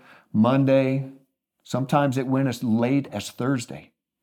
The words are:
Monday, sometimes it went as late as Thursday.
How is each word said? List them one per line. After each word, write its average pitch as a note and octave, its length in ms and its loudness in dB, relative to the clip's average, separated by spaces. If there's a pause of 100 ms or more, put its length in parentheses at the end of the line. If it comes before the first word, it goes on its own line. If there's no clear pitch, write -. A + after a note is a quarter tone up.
(320)
Monday, C3+ 800 2 (500)
sometimes C3+ 560 0
it B2+ 80 -2
went C3+ 220 0
as A#2+ 160 -6
late B2 480 0
as G#2 180 -8
Thursday. B2 600 -6 (300)